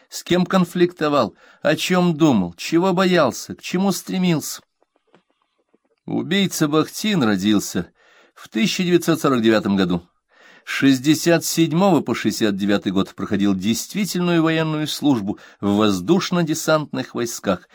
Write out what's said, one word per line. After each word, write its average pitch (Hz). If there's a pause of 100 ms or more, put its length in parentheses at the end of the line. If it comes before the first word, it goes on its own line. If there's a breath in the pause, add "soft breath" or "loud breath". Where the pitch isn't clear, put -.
с -
кем 180
конфликтовал, 170 (260 soft breath)
о 156
чём 180
думал, 120
чего 180
боялся, 170
к -
чему 190
стремился. 180 (1400)
Убийца 156
Бахтин 156
родился 101 (440 soft breath)
в -
тысяча 214
девятьсот 170
сорок 131
девятом 110
году. 90 (580 soft breath)
С -
шестьдесят 143
седьмого 165
по 120
шестьдесят 104
девятый 101
год 92
проходил 98
действительную 170
военную 160
службу 117 (220 loud breath)
в 101
воздушно-десантных 147
войсках. 117